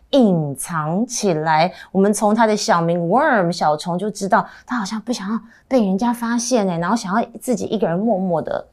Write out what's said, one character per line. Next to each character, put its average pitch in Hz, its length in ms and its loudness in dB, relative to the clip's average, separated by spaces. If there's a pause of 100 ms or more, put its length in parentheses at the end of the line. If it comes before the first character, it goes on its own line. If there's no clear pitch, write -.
(100)
隐 175 460 4
藏 170 500 -4
起 208 280 -2
来。 160 380 2 (200)
我 190 80 2
们 202 120 6
从 208 220 2
他 220 120 4
的 214 100 2
小 196 260 2
名 170 160 0
Worm， 196 540 2
小 156 240 0
虫， 175 220 -4
就 202 120 -4
知 196 180 -6
道 196 180 2 (200)
他 247 120 -6
好 208 60 -4
像 220 160 -8
不 240 120 -6
想 196 180 -6
要 226 80 -4 (300)
被 254 180 2
人 190 100 0
家 240 160 0
发 233 260 -4
现 233 300 0
欸， 170 100 -2
然 170 120 -2
后 233 60 2
想 202 180 -4
要 233 120 0 (140)
自 247 140 -2
己 190 120 -4
一 - 120 -2
个 190 80 0
人 165 120 -2
默 214 200 0
默 175 240 -2
的。 - 300 -6